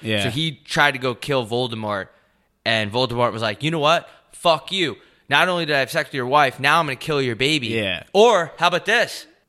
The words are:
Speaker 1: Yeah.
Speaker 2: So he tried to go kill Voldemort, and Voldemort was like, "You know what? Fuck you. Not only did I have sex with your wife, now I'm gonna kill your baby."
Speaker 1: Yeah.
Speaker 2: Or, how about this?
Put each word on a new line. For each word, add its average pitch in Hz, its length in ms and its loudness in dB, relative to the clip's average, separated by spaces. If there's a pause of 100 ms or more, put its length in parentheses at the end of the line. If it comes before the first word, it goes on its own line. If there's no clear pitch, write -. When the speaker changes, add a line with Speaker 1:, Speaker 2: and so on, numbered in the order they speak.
Speaker 1:
Yeah. 107 220 -2
Speaker 2:
So 98 40 0
he 156 240 -4 (140)
tried 147 260 2
to 131 60 -6
go 127 160 -4
kill 131 320 -4
Voldemort, 110 640 -4 (580)
and 110 260 0
Voldemort 120 400 0
was 110 80 -8
like, 110 220 -4
"You 151 80 -2
know 165 80 -4
what? 156 320 0 (220)
Fuck 165 400 0
you. 165 260 -2 (300)
Not 151 200 4
only 175 160 -2
did 147 100 -2
I 139 60 2
have 127 100 -4
sex 151 200 -4
with - 40 -16
your 123 120 -4
wife, 135 340 2
now 147 180 4
I'm 165 80 0
gonna 131 100 -8
kill 143 260 -4
your 120 140 -2
baby." 135 320 0
Speaker 1:
Yeah. 101 340 -2 (100)
Speaker 2:
Or, 196 460 4
how 165 100 2
about 175 160 -2
this? 214 420 -2 (220)